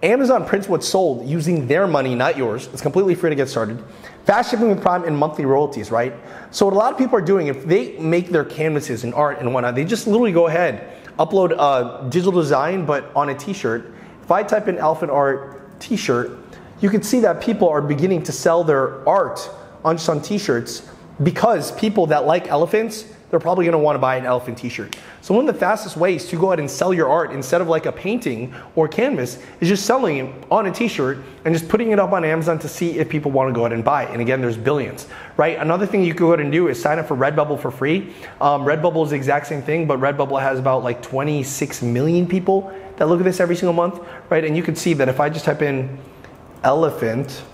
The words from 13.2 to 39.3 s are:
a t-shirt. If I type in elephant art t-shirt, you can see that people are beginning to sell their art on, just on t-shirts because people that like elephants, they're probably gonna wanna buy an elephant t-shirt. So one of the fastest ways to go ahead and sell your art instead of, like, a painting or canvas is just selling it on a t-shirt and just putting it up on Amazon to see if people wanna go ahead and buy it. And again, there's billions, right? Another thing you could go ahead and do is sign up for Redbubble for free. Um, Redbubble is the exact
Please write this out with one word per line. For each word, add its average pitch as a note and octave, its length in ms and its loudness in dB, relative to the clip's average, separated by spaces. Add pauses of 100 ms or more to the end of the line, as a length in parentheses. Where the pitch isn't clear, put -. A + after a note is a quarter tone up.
a C3+ 60 -4
t-shirt. - 580 -4 (300)
If - 80 0
I G3 120 4
type G#3 240 0
in F3+ 100 0
elephant D#3 340 0
art C#3 720 -2
t-shirt, B2 560 -2 (440)
you G3+ 80 4
can G3+ 140 2
see - 180 2
that E3+ 200 4
people A3 260 2
are D3+ 140 2
beginning D3+ 420 0
to - 80 -8
sell E3+ 320 2
their C#3 440 2
art D#3+ 420 0 (340)
on, D#3+ 140 2
just D#3+ 100 -4
on D3+ 140 0
t-shirts D3 680 -2 (360)
because F3 500 2
people G3+ 340 2
that D3 180 2
like F3 220 2
elephants, F#3+ 580 0 (240)
they're E3+ 100 2
probably F3 260 0
gonna E3 120 2
wanna D3 220 2
buy C3 160 2
an B2+ 100 -4
elephant B2+ 320 -2
t-shirt. - 380 -10 (260)
So - 140 0
one C4+ 120 4
of A#3 60 0
the - 60 -6
fastest F#3+ 380 -2
ways F3 320 0
to E3+ 100 -4
go F#3 80 4
ahead F3+ 120 2
and C#3+ 120 -4
sell F#3 220 0
your D#3+ 160 2
art D#3 220 2
instead C3+ 300 0
of, F3 60 -2
like, D#3+ 180 2
a C#3 60 -2
painting C3 600 -4 (240)
or D#3 120 2
canvas F#3 500 -2 (220)
is E3+ 80 2
just G3 180 2
selling A3+ 320 2
it - 320 -8
on G3+ 160 2
a F#3 60 -2
t-shirt C#3+ 480 -2 (260)
and D#3+ 80 2
just E3 160 -2
putting A3+ 220 2
it G#3 80 4
up F#3 120 2
on F3+ 140 0
Amazon D#3+ 320 0
to D3+ 100 -8
see E3 300 -4
if D#3 100 0
people D3 220 -2
wanna C3 220 2
go A#2 100 0
ahead A#2 120 0
and A2+ 100 -2
buy C3+ 220 2
it. G#2 60 -10
And A#2 100 -6
again, B2+ 200 0
there's A#2+ 160 -2
billions, A#2 480 -2 (320)
right? E3+ 220 2
Another E3+ 260 0
thing G3 180 0
you E3+ 100 0
could F3 80 -2
go E3+ 80 4
ahead E3 100 4
and D3 120 -2
do E3 180 2
is B2 120 -4
sign D3+ 160 0
up D#3+ 100 -6
for D3 80 -2
Redbubble D3 440 0
for C3 100 -6
free. D#3 440 -2 (280)
Um, C#3+ 220 2
Redbubble D#3+ 400 2
is C#3+ 80 -2
the D3 60 -2
exact C#3 280 0